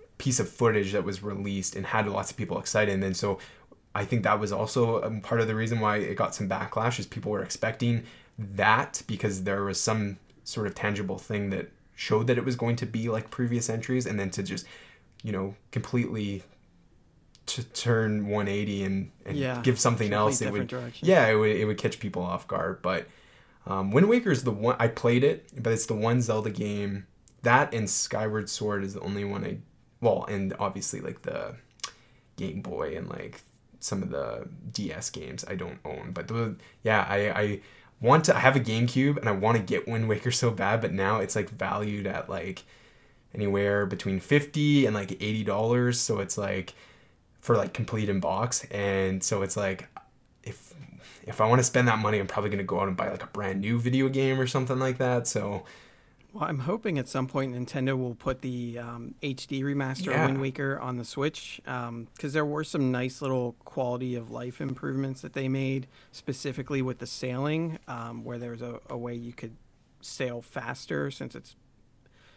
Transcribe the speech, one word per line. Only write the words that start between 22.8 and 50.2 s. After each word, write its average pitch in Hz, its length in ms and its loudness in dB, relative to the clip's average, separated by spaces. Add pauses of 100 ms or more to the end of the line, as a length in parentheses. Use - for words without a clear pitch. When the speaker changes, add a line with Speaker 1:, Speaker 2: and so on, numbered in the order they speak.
Speaker 1:
But, 92 280 -2 (580)
um, 95 240 0
Wind 160 180 8
Waker 240 220 4
is 127 140 2
the 120 80 0
one, 110 260 2
I 117 100 6
played 120 360 4
it, 160 260 2 (120)
but 113 100 4
it's 113 140 0
the - 80 0
one 113 280 4
Zelda 110 280 0
game, 101 560 -4 (360)
that 127 320 6
and 107 160 0
Skyward 107 580 -2
Sword 101 360 -2
is 98 100 -6
the 98 60 -8
only 101 240 -4
one 101 200 -4
I, 98 140 -4 (420)
well, 113 240 4
and 98 340 -2
obviously, 98 420 -4
like, - 220 -10
the - 340 -6 (800)
Game 95 260 -6
Boy - 340 -4
and, 87 120 -6
like, - 340 -12 (380)
some 98 220 -2
of - 80 -4
the 58 380 -6 (240)
D 95 200 -6
S - 180 -6
games 73 380 -10
I - 80 -6
don't 90 280 -8
own. 76 280 -8
But 85 160 -8
the, 113 280 -2 (280)
yeah, 107 240 4
I, 101 220 2
I 104 300 0 (400)
want 147 260 8
to, - 100 8
I - 40 2
have 131 160 8
a 135 40 4
GameCube 120 560 2
and 113 120 -2
I 104 40 4
wanna 107 280 4
get 92 280 -2
Wind 113 200 0
Waker 110 220 0
so 120 220 2
bad, 104 280 2
but 104 120 0
now 98 280 2
it's, 98 160 -2
like, 104 140 -2
valued 104 560 -4
at, - 220 -6
like, 92 340 -6 (720)
anywhere 101 520 2
between 95 340 -2
fifty 147 640 4
and, 107 80 2
like, 98 260 -4
eighty 107 240 -2
dollars. 120 560 2
So 107 200 0
it's, 95 180 -4
like, 98 360 -4 (640)
for, 117 160 4
like, 95 180 0
complete 110 340 -2
in 98 120 2
box. 95 520 0
And 98 500 0
so 101 200 0
it's, 98 140 -2
like, 98 320 -2 (560)